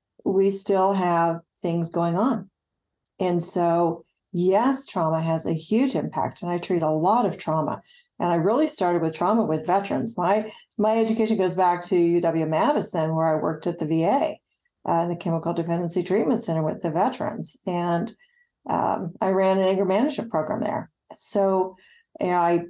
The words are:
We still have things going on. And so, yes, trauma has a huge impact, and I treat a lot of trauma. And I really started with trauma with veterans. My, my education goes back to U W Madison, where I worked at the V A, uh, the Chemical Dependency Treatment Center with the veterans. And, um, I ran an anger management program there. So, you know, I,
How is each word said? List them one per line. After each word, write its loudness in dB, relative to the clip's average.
We 2
still 2
have 2
things -2
going 0
on. -2
And 2
so, 0
yes, 2
trauma 0
has 0
a 0
huge 0
impact, -4
and -6
I -2
treat -2
a 0
lot 2
of -2
trauma. -4
And 0
I 2
really 2
started 0
with -2
trauma 2
with -2
veterans. -2
My, 0
my 2
education 2
goes 0
back 2
to 0
U 4
W 0
Madison, 0
where 2
I 2
worked -4
at -4
the -2
V 2
A, 0
uh, 0
the -2
Chemical -4
Dependency -2
Treatment 0
Center -2
with -4
the -2
veterans. -4
And, -2
um, -2
I 2
ran 2
an 2
anger 2
management 0
program -2
there. -4
So, 0
you 0
know, 0
I, 2